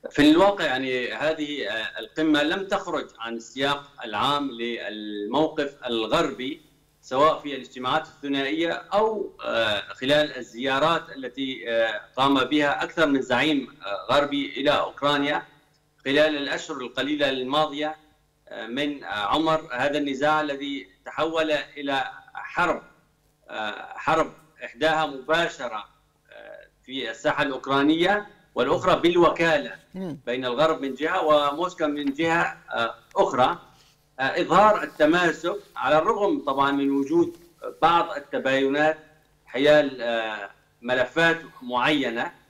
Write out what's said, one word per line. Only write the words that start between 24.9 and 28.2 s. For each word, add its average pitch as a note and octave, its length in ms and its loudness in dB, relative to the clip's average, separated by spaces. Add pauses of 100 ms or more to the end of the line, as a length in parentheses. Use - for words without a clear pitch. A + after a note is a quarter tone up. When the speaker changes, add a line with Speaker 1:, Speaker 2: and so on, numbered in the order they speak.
Speaker 1:
مباشرة، C3+ 800 -4 (480)
آه، G#2+ 340 -20 (180)
في B2+ 260 -8
الساحة C#3+ 320 -2
الأوكرانية D3 840 2 (280)